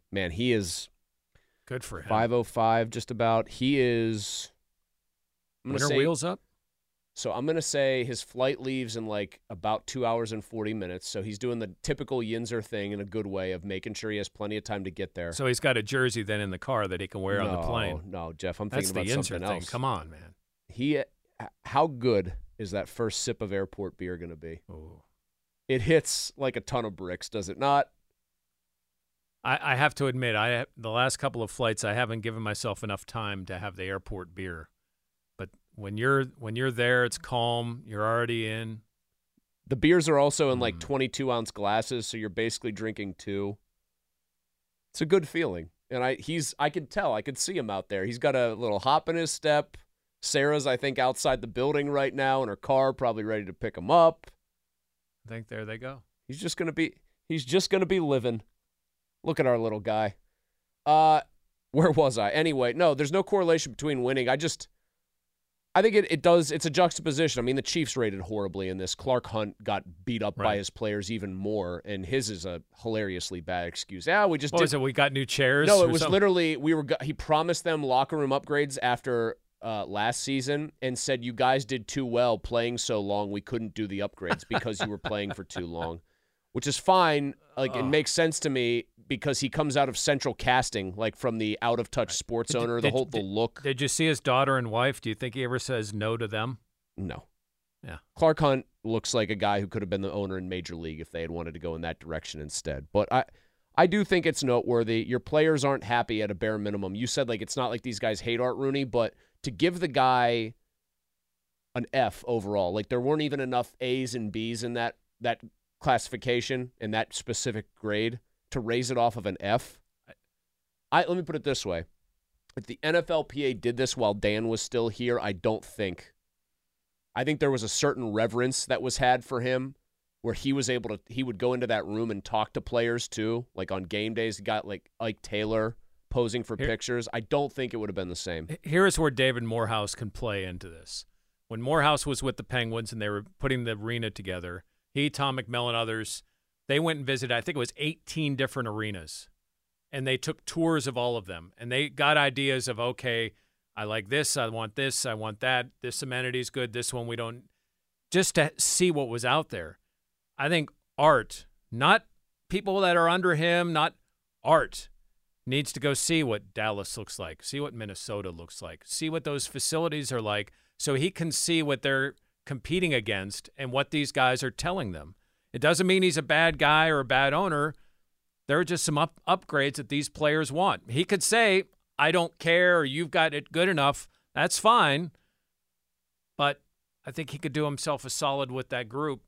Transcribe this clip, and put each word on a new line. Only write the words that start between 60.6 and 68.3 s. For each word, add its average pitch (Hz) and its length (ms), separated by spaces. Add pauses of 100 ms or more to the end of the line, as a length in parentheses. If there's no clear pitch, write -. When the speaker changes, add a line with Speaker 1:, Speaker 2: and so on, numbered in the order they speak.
Speaker 1:
Uh, 156 380 (500)
where 160 200
was 131 260
I? 104 140
Anyway, 135 420
no, 156 220
there's 143 160
no 190 100
correlation 165 500
between 139 300
winning. 127 260
I 131 80
just, 156 320 (1080)
I 190 80
think 220 100
it, 208 180
it 160 120
does, 170 280
it's 160 140
a 156 60
juxtaposition. 156 680
I 113 40
mean, 131 120
the 135 60
Chiefs - 340
rated 107 260
horribly 98 480